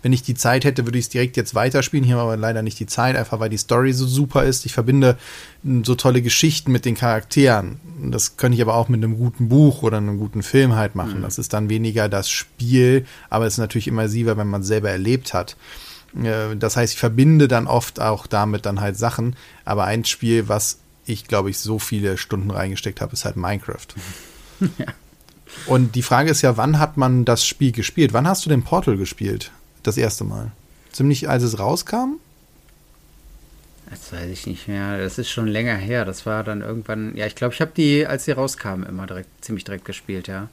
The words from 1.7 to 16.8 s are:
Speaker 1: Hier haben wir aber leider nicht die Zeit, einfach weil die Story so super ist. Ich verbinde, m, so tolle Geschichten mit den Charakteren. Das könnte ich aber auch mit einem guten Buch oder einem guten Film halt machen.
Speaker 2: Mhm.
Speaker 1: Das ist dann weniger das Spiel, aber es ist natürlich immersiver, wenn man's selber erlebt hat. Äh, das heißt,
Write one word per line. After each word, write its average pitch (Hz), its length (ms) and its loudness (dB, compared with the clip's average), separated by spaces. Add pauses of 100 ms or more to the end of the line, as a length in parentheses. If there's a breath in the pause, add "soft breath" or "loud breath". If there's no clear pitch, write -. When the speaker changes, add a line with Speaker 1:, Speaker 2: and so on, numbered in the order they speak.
Speaker 1:
Hier 123 120 4
haben 120 40 0
wir 117 120 0
aber 113 40 -2
leider 110 260 -2
nicht 110 160 -6
die 104 80 -6
Zeit, 117 300 0
einfach 110 240 -2
weil 110 100 -2
die 110 60 -4
Story 123 360 2
so 131 140 0
super 135 380 2
ist. 131 220 0
Ich - 60 -8
verbinde, 127 440 4 (480 loud breath)
m, 127 200 2
so 127 100 4
tolle 123 280 4
Geschichten 143 500 2
mit 120 120 2
den 120 100 0
Charakteren. 113 840 2 (240)
Das 120 340 -2
könnte 123 200 4
ich 120 60 4
aber 110 120 2
auch 117 140 2
mit 117 140 2
einem 113 140 0
guten 120 320 0
Buch 139 340 6
oder 110 160 2
einem 104 200 -2
guten 104 240 -4
Film 131 340 4
halt 104 180 0
machen. 95 240 -4
Speaker 2:
Mhm. 95 40 -4
Speaker 1:
Das 98 160 -6
ist - 140 -6
dann 107 160 -2
weniger 110 400 0
das 98 220 -2
Spiel, 127 760 2 (220 loud breath)
aber 113 180 0
es 104 80 -2
ist - 40 -4
natürlich 110 300 -2
immersiver, 110 480 0
wenn 104 120 -2
man's 98 180 -4
selber 104 240 0
erlebt 110 440 -2
hat. 87 220 -4 (640 loud breath)
Äh, 110 340 -2
das 107 200 -2
heißt, 120 180 0